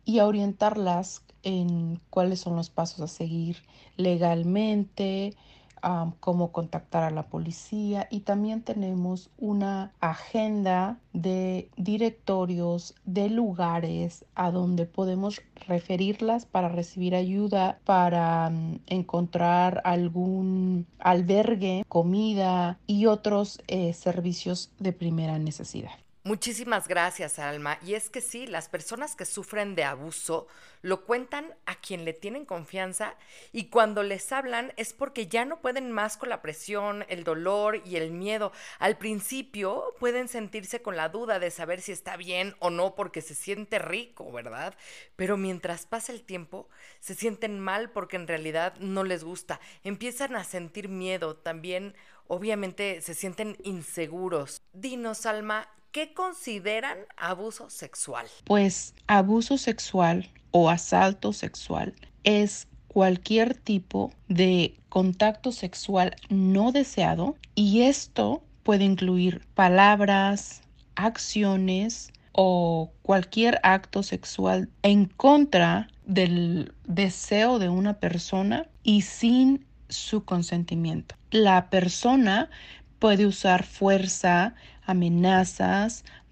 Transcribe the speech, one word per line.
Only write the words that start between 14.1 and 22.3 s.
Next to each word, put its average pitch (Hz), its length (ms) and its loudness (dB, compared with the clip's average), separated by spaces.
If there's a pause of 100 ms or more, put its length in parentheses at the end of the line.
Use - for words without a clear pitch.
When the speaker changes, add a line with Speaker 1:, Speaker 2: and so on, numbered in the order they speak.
Speaker 1:
a 180 160 0
donde 180 360 0
podemos 190 560 -4 (240)
referirlas 196 800 -2
para 180 220 0
recibir 175 460 -2
ayuda, 190 720 0
para, 170 600 4
am, 165 400 -4
encontrar 175 960 2
algún 185 1040 0 (120)
albergue, 190 920 2
comida 185 960 0